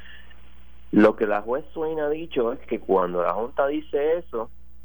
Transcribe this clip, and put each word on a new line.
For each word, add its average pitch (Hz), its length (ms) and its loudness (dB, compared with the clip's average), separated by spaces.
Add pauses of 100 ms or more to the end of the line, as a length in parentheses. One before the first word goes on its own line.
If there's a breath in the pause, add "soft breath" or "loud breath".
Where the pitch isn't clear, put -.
(920 loud breath)
Lo 107 260 8
que 110 100 0
la 104 160 2
juez 127 300 -2
Swain 160 280 -2
ha 147 80 0
dicho 147 440 0
es - 80 -8
que 107 200 -4
cuando 90 420 2
la 87 100 2
Junta 123 360 0
dice 151 500 0
eso, 120 320 -6 (340)